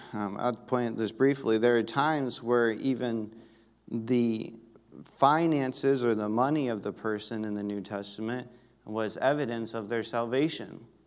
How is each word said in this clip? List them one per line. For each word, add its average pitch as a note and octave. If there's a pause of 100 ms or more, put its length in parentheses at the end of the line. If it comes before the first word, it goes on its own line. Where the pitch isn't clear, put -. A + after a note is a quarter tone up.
(140)
um, G#2
I'll B2
point A#2
this A2
briefly. C3+
There A#2+
are A2+
times C#3
where A#2
even A#2 (540)
the A#2 (500)
finances C#3
or A#2
the G#2+
money C3
of G#2
the G2+
person G#2+
in G#2
the G#2
New G#2
Testament A2 (380)
was G#2+
evidence A#2+
of G#2+
their A2+
salvation, A#2 (220)